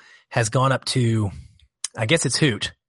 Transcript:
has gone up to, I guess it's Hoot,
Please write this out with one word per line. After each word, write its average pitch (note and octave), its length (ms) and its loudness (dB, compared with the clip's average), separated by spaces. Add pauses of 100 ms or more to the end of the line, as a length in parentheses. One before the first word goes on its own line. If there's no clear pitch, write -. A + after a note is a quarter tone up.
(300)
has A#2+ 200 0
gone C3 220 2
up B2 140 -2
to, A2+ 460 0 (640)
I A2+ 80 -2
guess D#3+ 200 2
it's - 120 -2
Hoot, B2 340 0 (180)